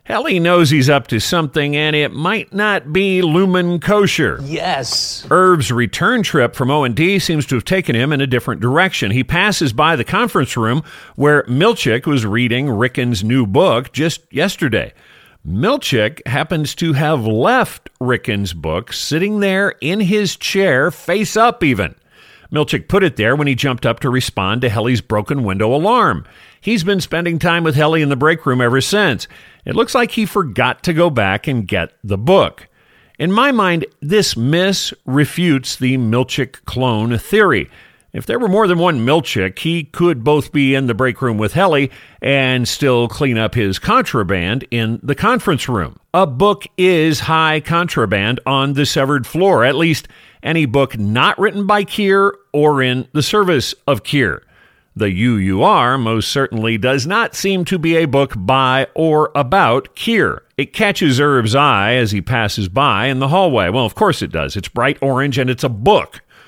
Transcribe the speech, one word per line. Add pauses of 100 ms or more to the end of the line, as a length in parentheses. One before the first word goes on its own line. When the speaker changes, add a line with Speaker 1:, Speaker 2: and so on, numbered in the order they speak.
Speaker 1:
Helly
knows
he's
up
to
something,
and
it
might
not
be
lumen
kosher.
Speaker 2:
Yes.
Speaker 1:
Irv's
return
trip
from
O
and
D
seems
to
have
taken
him
in
a
different
direction.
He
passes
by
the
conference
room (340)
where
Milchick
was
reading
Ricken's
new
book
just (100)
yesterday. (540)
Milchick
happens
to
have
left (100)
Ricken's
book
sitting
there
in
his
chair,
face
up
even. (580)
Milchick
put
it
there
when
he
jumped
up
to
respond
to
Helly's
broken
window
alarm. (360)
He's
been
spending
time
with
Helly
in
the
break
room
ever
since. (360)
It
looks
like
he
forgot
to
go
back
and
get (120)
the
book. (500)
In
my
mind, (160)
this
miss (140)
refutes
the
Milchick
clone
theory. (420)
If
there
were
more
than
one
Milchick,
he
could
both
be
in
the
break
room
with
Helly (280)
and
still
clean
up
his
contraband
in
the
conference
room. (160)
A
book (100)
is
high
contraband
on
the
severed
floor,
at
least (340)
any
book
not
written
by
Keir (180)
or
in
the
service (100)
of
Keir. (540)
The
U
U
R
most
certainly
does
not
seem
to
be
a
book
by
or
about
Keir. (160)
It
catches
Irv's
eye
as
he
passes
by
in
the
hallway.
Well,
of
course
it
does.
It's
bright
orange
and
it's
a
book. (260)